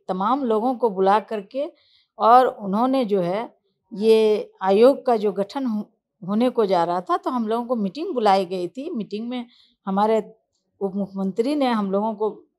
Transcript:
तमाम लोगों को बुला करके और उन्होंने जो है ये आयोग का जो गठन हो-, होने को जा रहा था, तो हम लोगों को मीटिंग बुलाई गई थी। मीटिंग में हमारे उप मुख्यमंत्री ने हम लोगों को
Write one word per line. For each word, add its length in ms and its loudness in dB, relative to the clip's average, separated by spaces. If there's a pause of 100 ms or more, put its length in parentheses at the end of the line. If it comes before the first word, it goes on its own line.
तमाम 380 -2
लोगों 300 0
को 160 -2
बुला 300 2
करके 440 -8 (540)
और 280 6
उन्होंने 580 -2
जो 160 0
है 220 -2 (480)
ये 600 2 (120)
आयोग 420 4
का 120 2
जो 160 -2
गठन 320 -6
हो-, 200 -4 (360)
होने 280 -2
को 160 0
जा 180 2
रहा 180 -2
था, 160 -2
तो 120 -8
हम 180 -4
लोगों 180 -2
को 120 -4
मीटिंग 360 -4
बुलाई 340 2
गई 200 -6
थी। 220 -12
मीटिंग 400 -8
में 160 -8 (420)
हमारे 320 2 (640)
उप 140 -4
मुख्यमंत्री 600 -4
ने 120 0
हम 240 -2
लोगों 240 0
को 140 -4 (300)